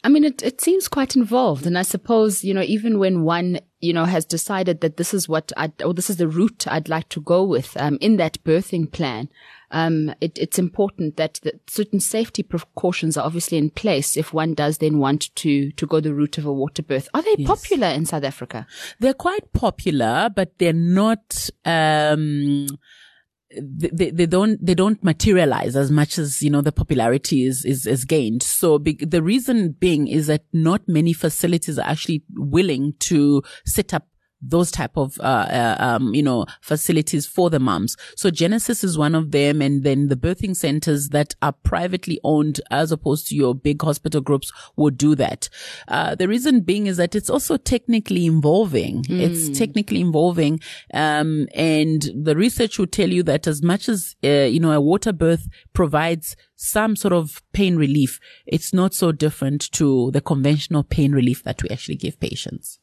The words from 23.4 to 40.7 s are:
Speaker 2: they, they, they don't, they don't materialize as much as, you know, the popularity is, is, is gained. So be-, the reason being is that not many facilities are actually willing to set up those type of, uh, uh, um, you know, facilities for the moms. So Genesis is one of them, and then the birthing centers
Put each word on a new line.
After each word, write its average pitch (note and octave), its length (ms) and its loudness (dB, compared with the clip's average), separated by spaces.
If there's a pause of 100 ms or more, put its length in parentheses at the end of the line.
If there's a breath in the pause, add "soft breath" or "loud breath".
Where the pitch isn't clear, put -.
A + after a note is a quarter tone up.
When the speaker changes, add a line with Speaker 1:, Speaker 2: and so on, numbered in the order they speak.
Speaker 2:
they, C#3+ 320 -6
they, E3+ 180 0
they E3+ 140 2
don't, F#3+ 400 2
they F#3 100 2
don't G3+ 280 2
materialize D#3+ 720 2
as C#3 160 2
much D3+ 260 2
as, D3 240 -4
you D3 80 2
know, C#3+ 120 4
the D3 100 0
popularity B2+ 760 2
is, C3 200 -2
is, C3+ 200 -2
is B2+ 200 -2
gained. B2+ 380 0
So D#3 360 2
be-, D3+ 260 -2
the E3 160 0
reason A3 500 2
being D3+ 360 2
is D3+ 200 0
that D3+ 160 0 (100)
not E3+ 340 2
many E3+ 260 2
facilities E3 680 -2
are - 80 -4
actually D3+ 360 -4 (100)
willing D3 640 0
to C#3+ 440 4 (220 loud breath)
set - 280 -2
up D3+ 140 -4 (400)
those E3+ 220 2
type - 260 -6
of, C#3 260 -4
uh, - 20 -6
uh, A#2+ 560 0
um, A#2 340 0
you D3 80 2
know, B2+ 240 0 (160 loud breath)
facilities D#3 640 -2
for F3 240 0
the D3+ 100 2
moms. G#2 380 0 (180 loud breath)
So G3 140 0
Genesis G3+ 540 0
is F3+ 120 -2
one D#3 200 2
of D#3+ 160 0
them, D3 280 2
and C#3 240 2
then C#3 260 2
the C3+ 80 2
birthing F3+ 380 -2
centers D3 540 -2